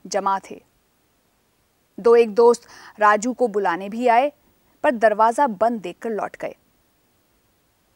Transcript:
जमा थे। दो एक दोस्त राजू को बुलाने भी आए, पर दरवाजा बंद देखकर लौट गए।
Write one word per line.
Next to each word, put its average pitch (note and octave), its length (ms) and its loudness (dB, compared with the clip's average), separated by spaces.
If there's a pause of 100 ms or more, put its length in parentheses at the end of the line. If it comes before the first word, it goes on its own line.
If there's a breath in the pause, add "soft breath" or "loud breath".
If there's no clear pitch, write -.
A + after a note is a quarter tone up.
जमा G3 320 -4
थे। - 240 -20 (1400)
दो A#3 160 4
एक A3+ 200 2
दोस्त A#3 320 2 (320 loud breath)
राजू G#3 340 2
को B3 140 -2
बुलाने G3 420 -4
भी A#3 180 -4
आए, A#3+ 260 2 (500)
पर D4 80 2
दरवाजा A3+ 560 2
बंद A3 340 -4
देखकर F3 280 -12
लौट - 280 -8
गए। - 180 -12 (1400)